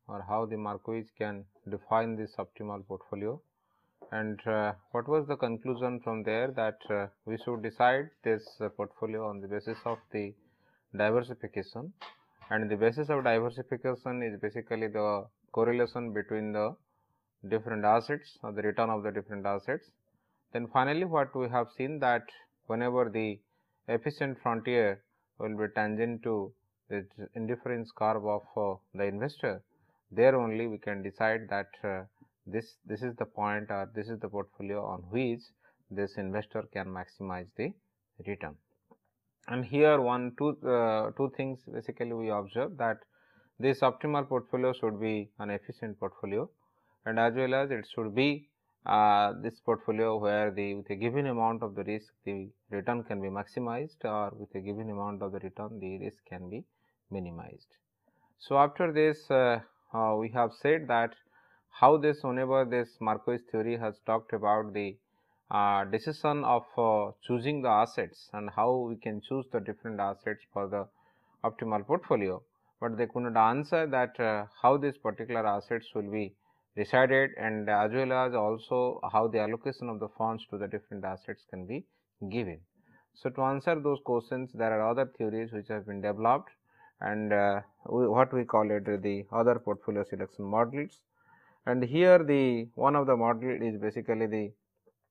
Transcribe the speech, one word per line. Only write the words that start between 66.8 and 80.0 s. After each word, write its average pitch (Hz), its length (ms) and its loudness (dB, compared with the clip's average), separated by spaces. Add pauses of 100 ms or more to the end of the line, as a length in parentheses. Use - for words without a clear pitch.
choosing 131 340 0
the 127 80 2
assets 110 640 2
and 104 180 -8
how 120 380 2
we 117 80 -6
can 107 240 -8
choose 135 320 -6
the 117 80 -2
different 104 400 -8
assets 101 540 -4
for 98 160 -4
the 101 180 -4 (560)
optimal 110 420 -2
portfolio, 113 560 0 (380)
but 117 180 -4
they 117 100 0
could 123 160 -6
not 113 260 4
answer 151 380 0
that, 127 340 0
uh, 107 240 0 (160)
how 131 160 6
these 139 200 -2
particular 117 480 -4
assets 104 480 -2
will 101 160 -4
be 101 240 -4 (420)
decided 131 640 4
and 107 300 -2
as 107 240 4
well 131 220 0
as 127 200 2
also 120 680 0 (100)
how 110 160 4
the 110 120 0
allocation 117 500 -4
of 107 100 -8
the 104 80 -4 (100)